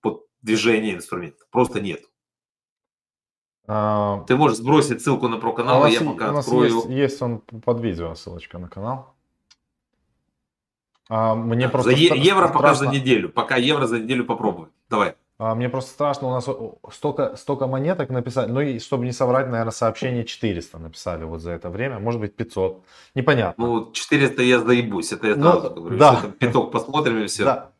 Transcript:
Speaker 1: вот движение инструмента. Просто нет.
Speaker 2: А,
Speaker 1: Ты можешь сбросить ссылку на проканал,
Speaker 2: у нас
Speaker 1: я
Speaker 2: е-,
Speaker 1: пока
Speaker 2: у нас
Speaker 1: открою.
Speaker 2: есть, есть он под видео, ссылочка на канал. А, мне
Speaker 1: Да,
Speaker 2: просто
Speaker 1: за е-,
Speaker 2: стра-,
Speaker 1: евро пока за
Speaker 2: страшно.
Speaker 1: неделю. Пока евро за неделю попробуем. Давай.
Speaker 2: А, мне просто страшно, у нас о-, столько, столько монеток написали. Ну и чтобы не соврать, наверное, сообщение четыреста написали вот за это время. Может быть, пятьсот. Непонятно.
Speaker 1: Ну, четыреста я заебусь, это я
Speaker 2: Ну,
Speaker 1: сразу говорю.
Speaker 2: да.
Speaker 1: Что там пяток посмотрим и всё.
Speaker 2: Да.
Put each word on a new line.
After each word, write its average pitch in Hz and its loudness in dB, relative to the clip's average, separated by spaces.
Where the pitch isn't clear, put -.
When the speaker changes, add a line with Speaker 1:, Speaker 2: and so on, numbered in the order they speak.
Speaker 1:
вот - -4
движение 110 0
инструмента. 85 -12
Просто 123 0
нет. 95 -8
Speaker 2:
А, 104 0
Speaker 1:
Ты 127 4
можешь 135 2
сбросить 135 2
ссылку 123 0
на 113 -2
проканал, 120 2
Speaker 2:
у 143 6
нас 151 6
Speaker 1:
я - 2
Speaker 2:
е-, 165 0
Speaker 1:
пока - -4
Speaker 2:
у - -2
нас 143 -2
Speaker 1:
открою. 120 4
Speaker 2:
есть, 113 -2
есть 135 -2
он 117 -4
под 117 0
видео, 85 -4
ссылочка - -16
на 90 -12
канал. 123 -10
А, 113 2
мне 117 0
Speaker 1:
Да, - 0
Speaker 2:
просто 120 2
Speaker 1:
за 131 6
е-, 165 6
Speaker 2:
стра-, 151 4
Speaker 1:
евро 175 4
пока 147 4
за - -
Speaker 2:
страшно. 139 0
Speaker 1:
неделю. 123 2
Пока - -2
евро 131 2
за 117 -2
неделю 120 -2
попробуем. 98 -4
Давай. 101 0
Speaker 2:
А, 110 -2
мне 120 -2
просто 131 -8
страшно, 139 -4
у - -2
нас 127 -4
о-, 117 -8
столько, 143 -4
столько 135 -4
монеток 135 -2
написали. 123 -2
Ну 127 0
и 135 -2
чтобы 123 -4
не 123 -4
соврать, 127 0
наверное, 113 -2
сообщение 120 -2
четыреста 87 -6
написали 82 -10
вот 80 -10
за 85 -10
это 85 -10
время. 117 -6
Может 113 -4
быть, 104 -8
пятьсот. 95 -4
Непонятно. 120 0
Speaker 1:
Ну, 113 -2
четыреста 135 0
я 123 6
заебусь, 113 0
это 110 -2
я 104 2
Speaker 2:
Ну, 143 0
Speaker 1:
сразу - 0
говорю. 85 -8
Speaker 2:
да. 147 10
Speaker 1:
Что - 2
там 104 -10
пяток 120 0
посмотрим 120 -2
и 104 -2
всё. 101 -2
Speaker 2:
Да. 123 0